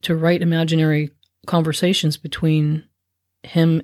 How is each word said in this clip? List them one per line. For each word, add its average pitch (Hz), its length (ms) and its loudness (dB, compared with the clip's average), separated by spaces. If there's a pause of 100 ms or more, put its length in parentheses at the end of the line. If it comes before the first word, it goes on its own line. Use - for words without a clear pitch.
to 170 140 -2
write 170 260 0
imaginary 160 680 0 (360)
conversations 165 720 0
between 156 680 -2 (600)
him 165 400 2